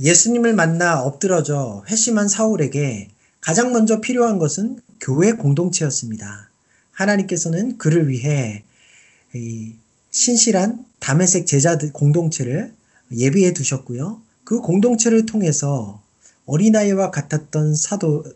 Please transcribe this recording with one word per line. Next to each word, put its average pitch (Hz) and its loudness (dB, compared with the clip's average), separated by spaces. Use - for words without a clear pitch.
예수님을 226 2
만나 165 2
엎드러져 139 -2
회심한 220 0
사울에게 147 -2
가장 233 0
먼저 220 2
필요한 233 0
것은 190 -2
교회 165 2
공동체였습니다. 143 -2
하나님께서는 190 -2
그를 160 2
위해 123 -2
이 113 -10
신실한 220 2
다메섹 170 2
제자들 147 2
공동체를 156 0
예비해 143 2
두셨고요. 139 -6
그 233 -2
공동체를 226 2
통해서 143 -2
어린아이와 196 2
같았던 151 -2
사도, 156 -2